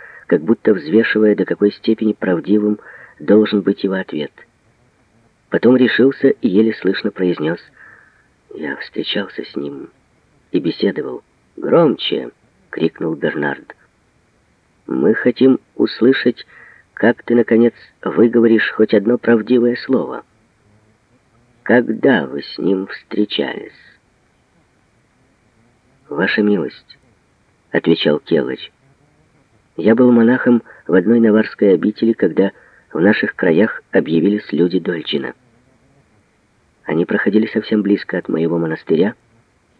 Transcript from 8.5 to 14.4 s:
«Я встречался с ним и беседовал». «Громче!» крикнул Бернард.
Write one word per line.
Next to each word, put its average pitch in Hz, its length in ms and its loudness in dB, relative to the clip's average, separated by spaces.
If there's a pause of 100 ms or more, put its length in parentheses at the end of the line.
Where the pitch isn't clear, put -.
«Я 71 240 -10
встречался - 680 -8
с - 120 -18
ним 71 340 -10 (640)
и 170 80 -2
беседовал». 139 640 -6 (340)
«Громче!» - 720 0 (380)
крикнул - 460 -4
Бернард. 73 600 -6 (1120)